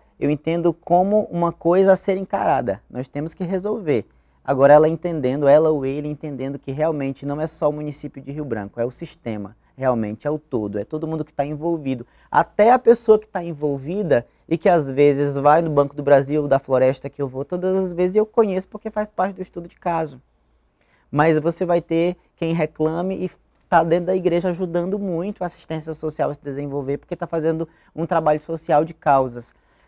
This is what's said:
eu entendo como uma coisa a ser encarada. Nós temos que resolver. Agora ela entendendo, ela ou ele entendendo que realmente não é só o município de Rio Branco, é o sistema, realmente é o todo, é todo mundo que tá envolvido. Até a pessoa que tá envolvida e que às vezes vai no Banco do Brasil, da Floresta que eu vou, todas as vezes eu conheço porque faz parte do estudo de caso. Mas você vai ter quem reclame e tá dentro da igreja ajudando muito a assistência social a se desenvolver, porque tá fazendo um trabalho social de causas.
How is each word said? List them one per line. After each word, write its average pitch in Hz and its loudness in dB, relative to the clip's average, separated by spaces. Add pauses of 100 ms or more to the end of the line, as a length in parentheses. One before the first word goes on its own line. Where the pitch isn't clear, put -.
(180)
eu 139 -2
entendo 160 0
como 196 0
uma 170 -2
coisa 190 2
a 190 8
ser 190 -2
encarada. 160 -2
Nós 127 -8
temos 156 -8
que - -8
resolver. 180 -4 (400)
Agora 139 6
ela 151 8
entendendo, 151 -2
ela 156 6
ou 143 -2
ele 143 -4
entendendo 139 -10
que - -12
realmente 143 -4
não 143 -6
é 160 -4
só 156 -2
o 151 -2
município 151 -10
de 139 -14
Rio 147 -8
Branco, 107 -8
é 117 0
o 127 -6
sistema, 107 -10 (180)
realmente 117 -2
é 147 -2
o 151 -4
todo, 104 -6
é 101 -6
todo 156 -8
mundo 156 -6
que - -20
tá 143 -2
envolvido. 147 -6 (240)
Até 208 2
a 254 4
pessoa 226 4
que 214 -10
tá 180 -8
envolvida 147 -2 (220)
e 165 -2
que 196 2
às 156 2
vezes 143 4
vai 147 4
no 165 -2
Banco 143 2
do 143 -8
Brasil, 143 2
da 135 2
Floresta 131 0
que - -10
eu 139 -2
vou, 131 -8
todas 180 -2
as 190 -2
vezes 180 0
eu 214 4
conheço 196 0
porque 214 -12
faz 214 -6
parte 190 -4
do 190 -14
estudo 175 -12
de - -20
caso. 160 -6 (880)
Mas 156 4
você 165 -2
vai 170 2
ter 170 0 (200)
quem 165 -4
reclame 165 -2
e 180 -6 (360)
tá 170 4
dentro 170 0
da 185 0
igreja 175 0
ajudando 175 -4
muito 190 -6
a 175 -6
assistência 160 -10
social 151 -4
a 147 -6
se - -20
desenvolver, 143 -6
porque - -10
tá 170 -8
fazendo 160 -2 (280)
um 165 -4
trabalho 160 2
social 160 0
de 165 -14
causas. 131 0 (320)